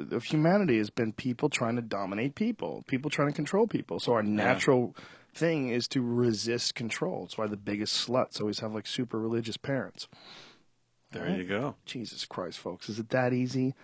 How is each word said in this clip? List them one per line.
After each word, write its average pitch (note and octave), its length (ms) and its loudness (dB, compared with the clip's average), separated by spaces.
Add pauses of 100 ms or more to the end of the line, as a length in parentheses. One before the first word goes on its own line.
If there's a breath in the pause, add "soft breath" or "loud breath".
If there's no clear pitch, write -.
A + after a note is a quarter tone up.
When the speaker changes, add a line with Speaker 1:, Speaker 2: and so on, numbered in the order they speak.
(120)
Speaker 1:
of A#2 140 -2
humanity D#3+ 520 4
has G#2 140 0
been A2+ 200 0
people B2+ 380 0
trying A#2+ 280 0
to A#2+ 40 -2
dominate G#2 540 -2
people, C3+ 520 -2
people C#3 220 -2
trying C#3+ 200 2
to C#3+ 40 0
control F#3+ 340 2
people. - 320 -2
So B2 140 2
our A2 100 4
Speaker 2:
Yeah. G#2 60 2
Speaker 1:
natural A#2+ 640 4 (380 loud breath)
thing D#3 360 2
is A#2+ 200 0
to C3 120 2
resist A#2+ 760 2
control. A#2 500 -2
It's - 120 -12
why A2 100 0
the G#2 100 -4
biggest G#2 500 -2
sluts A#2+ 320 0
always G#2+ 200 -2
have, A2 140 -6
like, G#2+ 120 -6
super A#2 340 -4
religious A2+ 380 -2
parents. A#2+ 500 -6 (1040 loud breath)
Speaker 2:
There F2 140 -8
Speaker 1:
Right? F#2 140 -2
Speaker 2:
you F#2 40 -4
go. A2 320 -2 (100)
Speaker 1:
Jesus - 400 -8
Christ, - 340 -8
folks. - 280 -10
Is A2 120 -6
it A2+ 100 -6
that B2+ 240 4
easy? B2+ 400 0 (100)